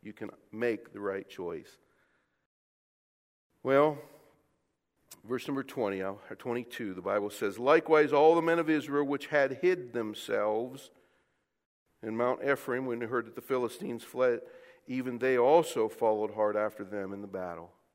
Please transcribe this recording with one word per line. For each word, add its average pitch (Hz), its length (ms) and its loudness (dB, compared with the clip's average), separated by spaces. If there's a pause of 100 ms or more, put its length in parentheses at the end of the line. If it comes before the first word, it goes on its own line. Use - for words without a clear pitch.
You 104 120 -16
can 104 160 -10 (200)
make 113 420 -4
the 101 80 -12
right 98 280 -6
choice." 85 500 -12 (1800)
Well, 139 360 4 (1200)
verse 117 240 -6
number 139 160 -4
twenty, 98 400 -2
uh, 98 120 -4 (140)
or 107 80 -12
twenty-two, 120 580 -6
the 90 80 -10
Bible 101 280 0
says, 101 280 -4
"Likewise 151 540 6
all 156 220 8
the 165 80 4
men 165 160 2
of 165 100 0
Israel 143 380 0
which 139 200 -4
had 135 360 2
hid 180 300 0
themselves 110 1000 -4 (1120)
in 110 140 -6
Mount 123 260 0
Ephraim, 131 440 -2
when 117 120 -4
they 120 80 -6
heard 117 200 -2
that 113 80 -20
the 123 60 -10
Philistines 123 640 -4
fled, 127 360 0 (460)
even 127 320 -6
they 127 180 2
also 135 520 4
followed 107 460 0
hard 104 220 0
after 104 280 -4
them 98 280 -8
in 98 80 -10
the 104 60 -12
battle." 90 460 -10 (220)